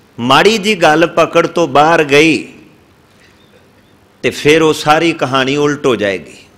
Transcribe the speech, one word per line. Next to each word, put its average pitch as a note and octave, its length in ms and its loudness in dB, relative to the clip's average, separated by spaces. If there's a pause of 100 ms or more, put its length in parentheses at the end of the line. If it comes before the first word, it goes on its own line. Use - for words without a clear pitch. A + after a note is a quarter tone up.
(200)
ਮਾੜੀ D#3 380 2
ਜੀ G#3 180 -2
ਗੱਲ E3 320 2
ਪਕੜ E3 400 0
ਤੋਂ E3+ 200 -2
ਬਾਹਰ D3+ 360 2
ਗਈ C#3+ 440 0 (1800)
ਤੇ C3 60 0
ਫਿਰ D3+ 320 2
ਉਹ D#3 120 2
ਸਾਰੀ D#3+ 400 0
ਕਹਾਣੀ C3+ 420 -2
ਉਲਟ D3 300 -4
ਹੋ B2+ 100 0
ਜਾਏਗੀ। G2 420 -6 (200)